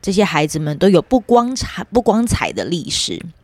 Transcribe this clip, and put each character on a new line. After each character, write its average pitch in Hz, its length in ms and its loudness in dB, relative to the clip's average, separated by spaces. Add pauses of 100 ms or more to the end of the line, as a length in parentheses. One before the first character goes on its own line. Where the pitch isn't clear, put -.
这 196 100 -4
些 196 120 2
孩 156 240 0
子 165 100 -6
们 151 200 -4
都 185 100 4
有 185 140 6
不 262 180 0
光 240 360 2
彩、 - 300 -8
不 233 160 0
光 226 240 2
彩 - 280 -2
的 95 100 -4
历 151 260 -4
史。 - 320 -6 (220)